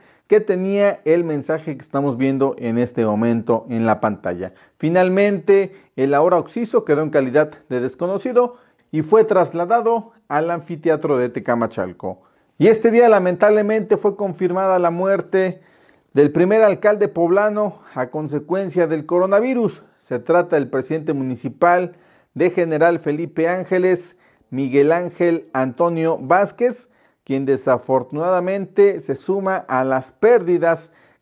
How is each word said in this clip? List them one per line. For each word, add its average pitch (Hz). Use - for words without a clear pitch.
que 214
tenía 202
el 170
mensaje 156
que -
estamos 139
viendo 135
en 117
este 120
momento 113
en 113
la 110
pantalla. 92
Finalmente, 185
el 135
ahora 151
occiso 226
quedó 156
en 151
calidad 147
de 123
desconocido 202
y 156
fue 214
trasladado 196
al 156
anfiteatro 160
de 123
Tecamachalco. 110
Y 165
este 220
día, 233
lamentablemente, 208
fue 202
confirmada 185
la 170
muerte 190
del 143
primer 196
alcalde 208
poblano 202
a -
consecuencia 156
del 156
coronavirus. 202
Se 123
trata 170
del 143
presidente 151
municipal 143
de 180
General 165
Felipe 160
Ángeles, 180
Miguel 139
Ángel 170
Antonio 160
Vázquez, 196
quien 135
desafortunadamente 170
se -
suma 190
a 131
las 131
pérdidas 175